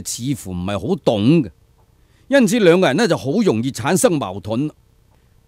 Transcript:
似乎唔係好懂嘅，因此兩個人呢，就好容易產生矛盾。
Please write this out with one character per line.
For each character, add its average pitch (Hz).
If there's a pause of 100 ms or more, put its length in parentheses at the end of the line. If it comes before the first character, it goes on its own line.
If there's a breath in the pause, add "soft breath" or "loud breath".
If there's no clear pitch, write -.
似 - (200)
乎 92
唔 87
係 98
好 156
懂 127
嘅， 92 (800)
因 254
此 233
兩 180
個 175
人 131
呢， 226
就 160
好 123 (120)
容 120
易 135
產 143
生 180
矛 101
盾。 120 (760)